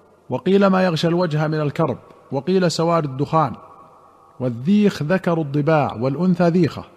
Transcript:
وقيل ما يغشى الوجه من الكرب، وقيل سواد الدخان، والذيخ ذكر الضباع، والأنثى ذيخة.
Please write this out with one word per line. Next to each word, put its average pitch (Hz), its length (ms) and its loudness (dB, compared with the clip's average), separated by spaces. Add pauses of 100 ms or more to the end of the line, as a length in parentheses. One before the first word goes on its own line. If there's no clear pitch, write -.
(300)
وقيل 190 380 2
ما 185 160 2
يغشى 175 240 0
الوجه 165 400 0
من 156 140 -2
الكرب، 147 360 -2 (340)
وقيل 175 400 0
سواد 165 320 0
الدخان، 139 500 -2 (880)
والذيخ 147 640 0
ذكر 170 380 -2
الضباع، 143 520 0
والأنثى 165 560 0
ذيخة. 160 340 0 (140)